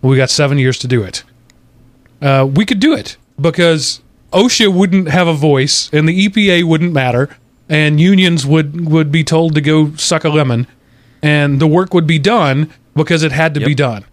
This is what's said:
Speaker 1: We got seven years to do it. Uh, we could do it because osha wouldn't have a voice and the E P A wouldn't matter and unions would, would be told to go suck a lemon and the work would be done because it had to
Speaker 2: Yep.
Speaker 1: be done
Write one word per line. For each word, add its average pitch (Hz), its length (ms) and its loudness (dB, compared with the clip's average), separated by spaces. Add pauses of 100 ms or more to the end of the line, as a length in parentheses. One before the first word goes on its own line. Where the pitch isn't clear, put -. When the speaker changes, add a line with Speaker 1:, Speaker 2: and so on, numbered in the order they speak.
Speaker 1:
We 131 140 2
got 131 140 0
seven 143 280 0
years 131 200 0
to - 80 -10
do 123 160 0
it. 92 220 -12 (960)
Uh, 135 260 2
we 143 160 0
could 208 140 -2
do 285 160 2
it - 220 -10 (240)
because 165 600 0 (320)
osha 208 400 2
wouldn't 185 360 0
have 170 180 0
a 165 80 0
voice 143 580 0
and 151 160 2
the 170 60 0
E 190 140 2
P 202 240 0
A 175 100 2
wouldn't 165 300 0
matter 131 440 -2 (320)
and 151 300 0
unions 175 480 2
would, 156 420 -2
would 156 220 0
be 156 140 0
told 160 320 0
to 151 40 0
go 151 360 0
suck - 260 -4
a 165 60 -2
lemon 135 400 -2 (560)
and 147 360 2
the 160 60 2
work 175 260 0
would 175 140 2
be 160 140 0
done 151 520 0 (220)
because 156 300 0
it 151 80 -2
had 156 220 0
to 143 60 -2
Speaker 2:
Yep. 107 60 -2
Speaker 1:
be 143 80 0
done 120 380 -4